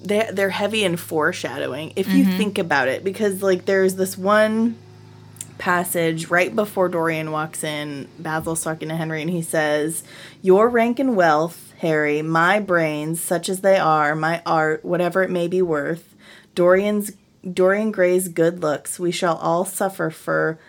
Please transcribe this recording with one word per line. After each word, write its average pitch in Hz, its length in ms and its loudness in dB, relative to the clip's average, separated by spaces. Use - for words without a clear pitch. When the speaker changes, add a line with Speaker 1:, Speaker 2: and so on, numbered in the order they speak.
Speaker 1:
they, 208 300 -2
they're 196 180 0
heavy 208 340 -2
in 170 120 0
foreshadowing, 151 1000 -4
if 190 120 -2
you 185 160 6
Speaker 2:
Mm-hmm. 185 140 2
Speaker 1:
think 196 200 -2
about 147 300 2
it, 127 160 -2
because, 196 380 -2
like, 185 240 0
there's 190 300 2
this 185 220 -4
one 220 580 2
passage 170 720 -2
right 175 240 2
before 208 340 0
Dorian 160 440 -2
walks 160 320 -6
in, 147 440 -8
Basil's 160 440 -4
talking 160 260 -6
to 160 80 -6
Henry, 160 260 -4
and 165 80 -4
he 170 120 -2
says, 151 600 -2
"Your 196 260 6
rank 233 300 2
and 262 180 0
wealth, 165 640 2
Harry, 151 440 0
my 165 380 2
brains, 165 600 -2
such 170 280 -4
as 185 120 -4
they 190 160 4
are, 156 380 2
my 160 320 -2
art, 156 380 0
whatever 175 380 0
it 180 80 -2
may 175 180 -2
be 185 140 0
worth, 160 520 -4
Dorian's, 202 580 2
Dorian 196 400 2
Gray's 185 360 2
good 170 340 0
looks, 151 360 -4
we 175 140 -2
shall 170 240 -2
all 170 280 -2
suffer 190 460 -4
for 160 480 -4